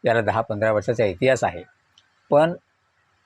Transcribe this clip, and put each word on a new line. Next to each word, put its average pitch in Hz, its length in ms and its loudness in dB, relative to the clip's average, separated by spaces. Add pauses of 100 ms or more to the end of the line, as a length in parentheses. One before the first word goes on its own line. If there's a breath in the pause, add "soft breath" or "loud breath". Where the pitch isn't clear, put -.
याला 117 160 2
दहा 104 200 -2
पंधरा 110 300 -2
वर्षाचा 107 340 0
इतिहास 117 380 0
आहे, 87 200 -6 (640)
पण 156 240 4 (720)